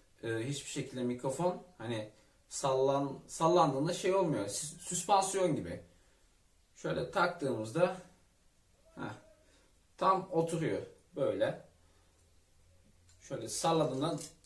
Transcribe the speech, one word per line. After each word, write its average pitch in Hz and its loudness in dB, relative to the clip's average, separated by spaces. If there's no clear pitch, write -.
e, 117 -6
hiçbir 117 -4
şekilde 127 -6
mikrofon 135 -2
hani 110 -6
sallan-, 139 2
sallandığında 160 4
şey 185 0
olmuyor. 147 2
Sü-, - -8
süspansiyon 190 2
gibi. 87 -8
Şöyle - -4
taktığımızda, 160 0
heh, - -12
tam 180 4
oturuyor 160 0
böyle. 123 0
Şöyle 113 -8
salladığında 156 0